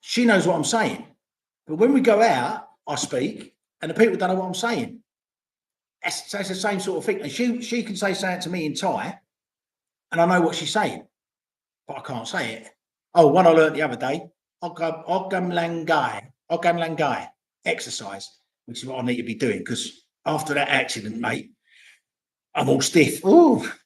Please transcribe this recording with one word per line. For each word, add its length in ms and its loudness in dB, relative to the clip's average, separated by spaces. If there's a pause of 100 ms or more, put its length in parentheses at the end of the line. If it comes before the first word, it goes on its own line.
She 240 -2
knows 200 6
what 100 2
I'm 80 -2
saying. 420 -2 (600)
But 80 -6
when 180 4
we 80 4
go 200 6
out, 460 2 (200)
I 80 -4
speak, 580 -6 (280)
and 80 -6
the 60 -4
people 220 4
don't 120 0
know 60 2
what 120 -4
I'm 60 -6
saying. 460 -4 (1040)
That's, 260 -8
so 100 -8
it's 100 -6
the 60 -6
same 240 -2
sort 180 -4
of 80 -6
thing. 160 -2
And 100 -8
she, 300 -2
she 220 -6
can 120 -8
say 180 -2
something 280 -4
to 80 -8
me 160 -4
in 80 -4
Thai, 460 -4 (920)
and 80 -4
I 60 6
know 160 4
what 140 0
she's 160 -6
saying, 340 -2 (800)
but 120 -12
I 20 -14
can't 260 -10
say 280 -6
it. 140 -20 (440)
Oh, 140 8
one 200 6
I 40 8
learned 240 6
the 80 -2
other 120 -2
day, 280 -4 (400)
Okam, 440 -8
okam 460 -2
langai, 720 -2 (280)
okam 280 0
langai, 480 -2 (380)
exercise, 640 -8 (380)
which 140 -16
is 60 -14
what 140 -8
I 60 -4
need 120 0
to 60 -6
be 120 -6
doing, 280 -2
cause 420 -8 (200)
after 280 -2
that 160 0
accident, 480 -4
mate, 340 -6 (1000)
I'm 160 -2
all 120 4
stiff. 440 2
Ooh. 420 8 (180)